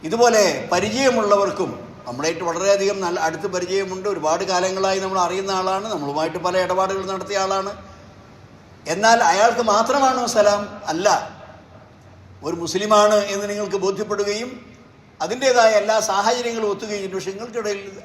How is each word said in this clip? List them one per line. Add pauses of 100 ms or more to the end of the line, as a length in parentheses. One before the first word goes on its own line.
ഇതുപോലെ
പരിചയമുള്ളവർക്കും, (220)
നമ്മളായിട്ട്
വളരെയധികം
നല്ല
അടുത്ത്
പരിചയമുണ്ട്,
ഒരുപാട്
കാലങ്ങളായി
നമ്മൾ
അറിയുന്ന
ആളാണ്,
നമ്മളുമായിട്ട്
പല
ഇടപാടുകൾ
നടത്തിയ
ആളാണ്. (1160)
എന്നാൽ
അയാൾക്ക്
മാത്രമാണോ
സലാം?
അല്ല. (1400)
ഒരു
മുസ്ലിമാണ്
എന്ന്
നിങ്ങൾക്ക്
ബോധ്യപ്പെടുകയും (460)
അതിൻ്റേതായ
എല്ലാ
സാഹചര്യങ്ങളും
ഒത്തുകയും,
പക്ഷേ
നിങ്ങൾക്കിടയിൽ (140)